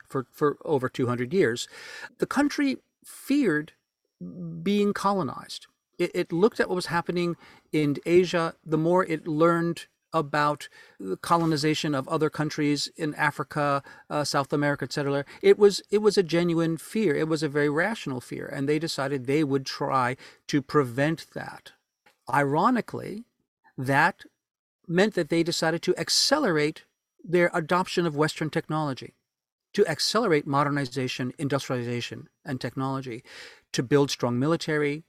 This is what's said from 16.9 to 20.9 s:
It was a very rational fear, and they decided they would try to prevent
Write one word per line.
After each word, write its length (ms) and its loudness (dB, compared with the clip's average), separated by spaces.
It 120 0
was 160 -2
a 60 0
very 200 2
rational 500 -2
fear, 260 -10
and 220 -4
they 120 2
decided 460 -4
they 180 2
would 220 0
try 520 0
to 140 2
prevent 720 0